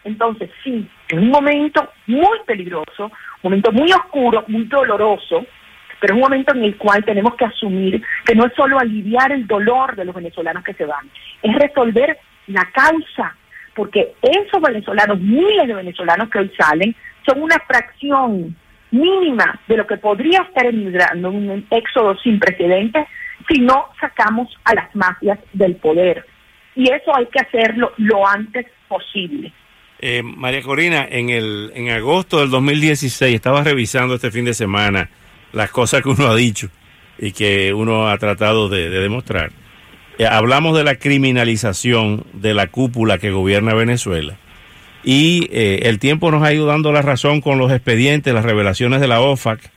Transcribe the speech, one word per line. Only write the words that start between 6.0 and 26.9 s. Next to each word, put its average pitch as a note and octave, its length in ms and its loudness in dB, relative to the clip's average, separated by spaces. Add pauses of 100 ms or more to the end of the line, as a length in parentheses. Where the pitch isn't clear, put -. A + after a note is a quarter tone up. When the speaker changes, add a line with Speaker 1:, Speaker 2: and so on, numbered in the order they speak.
Speaker 1:
pero G3 140 2
es - 20 4
un B3 120 4
momento C4+ 260 2
en B3 100 0
el G3+ 120 0
cual G#3 280 2
tenemos A3 300 0
que B3+ 100 0
asumir G3 580 -2 (220)
que A#3 100 2
no A3+ 120 6
es B3 80 -4
solo C4+ 240 2
aliviar A#3 540 0
el B3+ 140 -4
dolor A#3 500 0
de F#3 80 -8
los F3+ 100 -10
venezolanos E3+ 480 -8
que F#3+ 120 -10
se E3+ 100 -6
van, C#3+ 260 -10 (320)
es A3+ 140 0
resolver C#4 640 2 (280)
la G3 260 -2
causa, D4+ 640 0 (380)
porque G#3 380 -2 (100)
esos F#4+ 400 2
venezolanos, G#3 580 0
miles D#4 460 2
de A3+ 80 -4
venezolanos F3+ 560 -2
que G#3+ 80 -2
hoy G3 180 -2
salen, E3+ 380 2 (320)
son C#4 160 2
una D#4+ 240 2
fracción A#3+ 880 -2 (380)
mínima D4 720 2
de A3 120 2
lo F3 100 -2
que G#3 80 -2
podría C#4+ 460 2
estar C4 240 0
emigrando, F3+ 640 0
un G3+ 400 -6
éxodo A3+ 480 0
sin G#3+ 200 2
precedentes, G3 680 0 (460)
si C#4+ 100 4
no C4 260 4 (140)
sacamos A#3 640 -2
a A3+ 120 2
las - 200 -6
mafias G3 460 -2 (120)
del F#3+ 220 0
poder. E3 500 0 (520)
Y B3+ 160 2